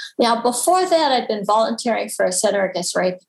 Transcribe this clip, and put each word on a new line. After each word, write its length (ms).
Now, 220
before 460
that, 240
I'd 160
been 180
volunteering 640
for 160
a 60
center 320
against 320
rape, 220